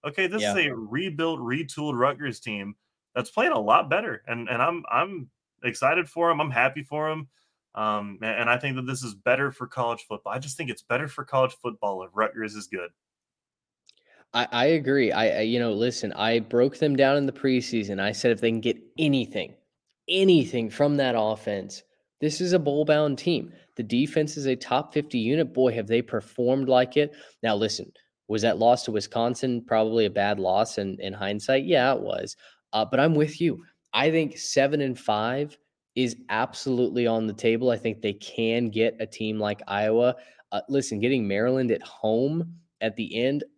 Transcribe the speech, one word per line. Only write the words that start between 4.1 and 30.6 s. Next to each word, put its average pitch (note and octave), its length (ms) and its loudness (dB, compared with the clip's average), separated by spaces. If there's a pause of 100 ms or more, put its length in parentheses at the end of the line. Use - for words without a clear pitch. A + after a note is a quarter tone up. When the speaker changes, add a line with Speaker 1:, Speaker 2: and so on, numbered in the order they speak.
Speaker 1:
and, A#2 220 -6
and A#2+ 120 -2
I'm, E3 280 -2
I'm D#3+ 400 -2 (340)
excited C#3+ 460 0
for E3+ 220 2
'em. D3+ 80 0
I'm D3+ 120 0
happy C3+ 320 0
for D3+ 280 -4
'em. D#3 160 -8 (480)
Um, G#2 460 -4
a-, A2 40 -8
and A2+ 240 -2
I B2 80 2
think C3 200 -4
that B2+ 100 -6
this C3 160 -6
is A2+ 100 -10
better C3 380 0
for B2+ 160 -12
college A#2 400 -4
football. G#2 260 -10
I C3 60 -6
just C3+ 180 -12
think C#3+ 120 -6
it's A2+ 120 -8
better C3+ 260 -2
for C#3 160 -12
college C3 380 2
football G#2 420 -4
if F#2 100 -16
Rutgers G#2+ 420 -6
is G#2 120 -12
good. F2+ 220 -10 (1400)
Speaker 2:
I, A#2+ 180 0
I A#2+ 140 2
agree. C#3 460 4
I, G#2+ 280 2
I, - 20 0
you A#2 180 0
know, A#2 140 0
listen, A#2 400 -2
I A2+ 260 2
broke A#2+ 380 2
them C#3+ 180 2
down C3+ 220 6
in C#3+ 80 0
the C3+ 60 -2
preseason. A#2 680 -2
I G2+ 120 0
said A#2+ 200 0
if G#2 80 0
they A#2 120 2
can A2+ 100 -2
get A2+ 160 -2 (200)
anything, C3+ 580 0 (520)
anything E3 640 4
from C#3+ 280 2
that B2+ 200 2
offense, G#2+ 680 -4 (380)
this D3+ 180 -2
is F3 140 0
a F3+ 60 6
bowl-bound D3+ 580 4
team. - 340 -2 (240)
The A#2+ 80 -4
defense D3 540 0
is C#3 80 -6
a C3 100 2
top B2+ 380 -2
fifty D3 240 -2
unit. C3 360 0
Boy, B2+ 200 4
have A2 140 -4
they A2+ 140 2
performed B2 680 -2
like B2+ 300 4
it. D3 180 0 (260)
Now, A2 140 2
listen, G#2 360 -2 (360)
was G#2+ 140 -2
that G#2 180 2
loss A#2 240 6
to A#2+ 80 -6
Wisconsin A#2+ 760 -2
probably A2 400 2
a G2 60 0
bad G2+ 280 0
loss F#2+ 380 0